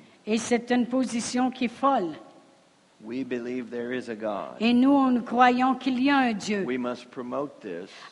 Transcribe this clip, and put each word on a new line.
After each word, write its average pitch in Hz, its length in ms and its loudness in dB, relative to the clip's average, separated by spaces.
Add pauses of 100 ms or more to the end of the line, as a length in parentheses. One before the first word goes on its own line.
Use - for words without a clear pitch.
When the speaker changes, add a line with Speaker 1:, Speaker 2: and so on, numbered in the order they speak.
(280)
Speaker 1:
Et 214 100 2
c'est 233 340 0
une 247 140 2
position 247 640 0
qui 247 160 -4
est - 20 2
folle. 226 440 0 (920)
Speaker 2:
We 120 200 -6
believe 123 480 -6
there 120 220 -6
is 120 160 -6
a 113 60 -6
God. 98 440 -6
Speaker 1:
Et 233 140 2
nous, 262 360 6
nous 240 140 2
croyons 247 520 4
qu'il 262 280 -2
y 285 80 4
a 285 60 4
un 247 160 2
Dieu. 202 300 -2
Speaker 2:
We 131 140 -2
must 123 320 -6
promote 131 520 -8
this 95 280 -10 (220)